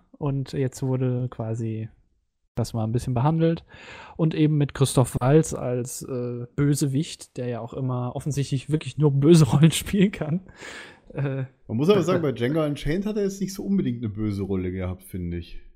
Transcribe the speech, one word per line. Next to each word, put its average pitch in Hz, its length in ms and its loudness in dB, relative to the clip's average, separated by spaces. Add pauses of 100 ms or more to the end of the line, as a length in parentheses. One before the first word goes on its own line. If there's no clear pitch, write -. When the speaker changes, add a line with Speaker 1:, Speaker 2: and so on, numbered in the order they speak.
(200)
Speaker 1:
Und 139 340 -4
jetzt 135 300 -4
wurde 127 480 0
quasi 113 580 -4 (680)
das 113 200 -4
mal 110 100 -2
ein 110 80 -4
bisschen 123 220 -2
behandelt. 160 500 2 (520)
Und 160 180 2
eben 151 240 4
mit 143 160 0
Christoph - 460 2
Waltz 147 340 4
als, 123 480 -4
äh, 123 440 -6 (100)
Bösewicht, 143 800 0
der 123 120 -6
ja 117 120 -4
auch 117 140 -10
immer 127 400 -4
offensichtlich 139 560 -4
wirklich 151 280 -4
nur 147 140 6
böse 151 320 8
<laughs> - 60 0
Rollen 151 220 8
spielen 202 380 2
kann. 160 300 -4 (720)
Äh, 135 320 -4 (240)
Speaker 2:
Man 110 80 -4
muss 143 120 2
aber 202 140 6
sagen, 175 200 2
Speaker 1:
<laughs> - 0 -
Speaker 2:
bei 139 100 0
Django 131 320 0
Unchained 151 420 -2
hat 214 100 -4
er 202 80 0
jetzt 196 160 -4
nicht 190 140 -6
so - 100 -10
unbedingt 151 340 0
eine 117 140 -6
böse 101 300 -2
Rolle 92 300 -2
gehabt, 92 300 -6
finde 87 360 -8
ich. - 220 -12 (160)